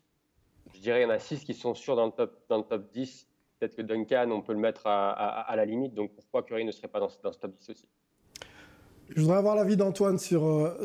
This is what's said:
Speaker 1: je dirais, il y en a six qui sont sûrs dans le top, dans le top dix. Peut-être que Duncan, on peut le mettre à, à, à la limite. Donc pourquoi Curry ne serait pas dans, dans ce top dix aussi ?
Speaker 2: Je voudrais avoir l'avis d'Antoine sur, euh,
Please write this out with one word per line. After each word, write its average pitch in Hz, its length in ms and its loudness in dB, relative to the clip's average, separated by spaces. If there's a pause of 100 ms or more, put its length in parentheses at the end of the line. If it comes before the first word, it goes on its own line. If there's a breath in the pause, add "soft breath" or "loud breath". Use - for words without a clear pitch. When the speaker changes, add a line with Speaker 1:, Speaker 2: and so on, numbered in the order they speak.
(720)
Speaker 1:
je 98 80 -20
dirais, 120 200 2
il - 20 4
y - 20 2
en 113 60 0
a 107 80 0
six 143 240 -10
qui 120 100 -8
sont 120 220 -4
sûrs 135 200 -4
dans 117 120 2
le 110 40 -4
top, 113 240 -4 (140)
dans 110 80 2
le 107 60 0
top 104 280 -6
dix. - 360 -10 (320)
Peut-être 113 160 -6
que 117 80 -8
Duncan, 120 480 0
on 104 100 -2
peut 113 120 -6
le 107 60 -2
mettre 110 280 -2
à, 101 240 2
à, 107 300 -4
à 117 140 -6
la 107 100 2
limite. 120 280 -4
Donc 104 220 -4
pourquoi - 260 -6
Curry 113 240 -4
ne 107 60 -4
serait - 160 -12
pas - 120 -4
dans, 98 100 -2 (140)
dans 95 80 -4
ce - 60 -14
top 95 220 -12
dix - 100 -20
aussi ? - 160 -18 (1300 loud breath)
Speaker 2:
Je 160 60 2
voudrais 170 160 6
avoir 208 180 4
l'avis 208 220 4
d'Antoine 196 400 2
sur, 160 260 2
euh, 156 420 2